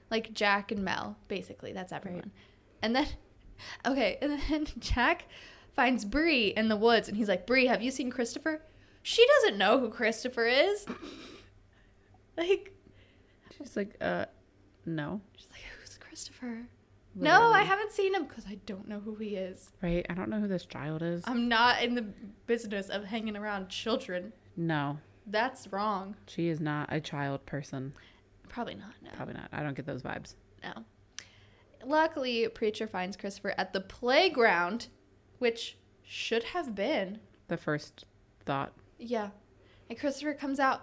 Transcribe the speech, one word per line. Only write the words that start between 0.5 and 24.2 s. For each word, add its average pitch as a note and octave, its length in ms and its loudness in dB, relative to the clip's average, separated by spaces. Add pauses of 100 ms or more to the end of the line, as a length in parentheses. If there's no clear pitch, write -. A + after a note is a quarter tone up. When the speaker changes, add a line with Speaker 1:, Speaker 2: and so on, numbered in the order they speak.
Speaker 1:
and G3+ 120 -4
Mel, G#3 320 -4 (120)
basically. - 440 -10
That's F#3 200 -10
Speaker 2:
Right. D3+ 80 -8
Speaker 1:
everyone. F3+ 300 -10 (500)
And A3+ 160 0
then, D4 120 2 (380)
<laughs> - 400 -12
okay, B3 360 2
and D4 260 -2
then D4+ 240 0
<laughs> - 60 -14
Jack C4+ 460 2 (500)
finds B3 300 2
Bree C4+ 440 2
in A3 200 2
the G#3+ 80 2
woods, A3 320 6
and G3+ 80 -4
he's G#3 120 0
like, F#3 180 0
"Bree, B3+ 200 6
have G3+ 160 2
you B3+ 80 0
seen B3+ 200 -4
Christopher?" D4+ 520 -4 (400)
She - 240 8
doesn't A4+ 320 8
know G#3 220 8
who A#3 100 0
Christopher A#3 560 0
is. D#4+ 440 4
<laughs> - 60 -8 (1400)
Like F#4 360 2 (840)
Speaker 2:
She's C4 180 -12
like, G3+ 240 -4
"Uh, F3 240 -2 (640)
no." D#3+ 340 -4 (160)
Speaker 1:
She's - 140 -20
like, - 100 -20 (180)
"Who's - 200 -20
Christopher?" A#3+ 680 -12 (480)
"No, C#4 180 2
I A4 160 10
Speaker 2:
Literally. G#4 180 8
Speaker 1:
haven't G#4 260 0
seen G4 220 2
him," E4 120 0
'cause G#3+ 220 -14
I G3+ 60 -10 (120)
don't G3 220 -10
know G#3 120 -8
who G#3+ 160 -8
he G#3 200 -6
is. - 340 -8 (120)
Speaker 2:
Right, F3 260 0
I F3 60 -4
don't F3+ 160 -4
know G#3+ 100 -2
who G#3 80 0
this F3+ 160 -2
child D#3 380 -6
is. E3+ 240 -2
Speaker 1:
I'm A#3+ 220 0
not A#3+ 340 6
in A#3+ 140 0
the A#3 60 -2 (440)
business G#3+ 420 -2
of G3+ 160 -4
hanging G#3+ 320 -6
around G3+ 320 -6
children. G#3+ 640 -4 (240)